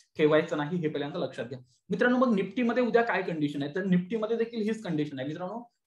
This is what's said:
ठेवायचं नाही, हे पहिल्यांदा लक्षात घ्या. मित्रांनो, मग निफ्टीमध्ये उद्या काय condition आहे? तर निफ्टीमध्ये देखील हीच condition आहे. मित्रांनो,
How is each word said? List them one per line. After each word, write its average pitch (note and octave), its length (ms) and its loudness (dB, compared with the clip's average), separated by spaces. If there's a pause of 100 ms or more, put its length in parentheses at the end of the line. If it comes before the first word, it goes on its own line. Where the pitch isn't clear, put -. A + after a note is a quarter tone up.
(180)
ठेवायचं D#3 400 4
नाही, D3+ 200 -2
हे D#3 100 -2
पहिल्यांदा D3 320 -4
लक्षात - 260 -6
घ्या. C3 140 -12 (300)
मित्रांनो, B3 280 4
मग B3 180 4
निफ्टीमध्ये A#3+ 480 0
उद्या A#3 180 4
काय F#3+ 200 0
condition D3 420 -2
आहे? C#3+ 120 -6
तर F#3+ 80 -2
निफ्टीमध्ये G#3+ 540 0
देखील A3+ 240 -2
हीच G#3+ 220 -4
condition D3 360 -4
आहे. C3+ 80 -4
मित्रांनो, F#3 440 -10 (160)